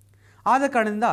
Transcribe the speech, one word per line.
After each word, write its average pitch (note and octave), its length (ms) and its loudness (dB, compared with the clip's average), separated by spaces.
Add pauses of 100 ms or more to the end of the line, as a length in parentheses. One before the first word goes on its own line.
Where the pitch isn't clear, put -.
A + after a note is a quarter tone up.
(460)
ಆದ C4 160 2 (100)
ಕಾರಣದಿಂದ G#3 400 -2